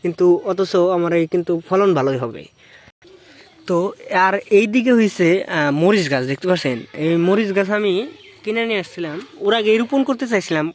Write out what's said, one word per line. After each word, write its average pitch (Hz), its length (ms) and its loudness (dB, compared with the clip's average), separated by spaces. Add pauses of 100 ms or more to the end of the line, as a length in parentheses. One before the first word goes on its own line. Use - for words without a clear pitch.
কিন্তু 175 420 2
অথচ 190 320 -2
আমার 175 360 2
এই 165 140 0
কিন্তু 170 420 -2
ফলন 190 260 2
ভালোই 135 240 0
হবে। 120 260 -8 (1200)
তো 185 260 -2 (220)
আর 190 260 2 (100)
এই 214 160 6
দিকে 240 260 2
হইছে, 190 520 2
আহ, 151 280 -2
মরিচ 170 380 2
গাছ, 131 140 0
দেখতে 139 240 -4
পাচ্ছেন? 139 340 -2 (100)
এই 160 240 -2
মরিচ 196 400 0
গাছ 196 140 0
আমি 208 360 -2 (380)
কিনে 226 220 -4
নিয়ে 214 140 -2
আসছিলাম, 170 460 -10 (120)
ওর 202 160 2
আগে 220 240 2
রোপণ 262 260 0
করতে 262 240 -4
চাইছিলাম। 170 460 -2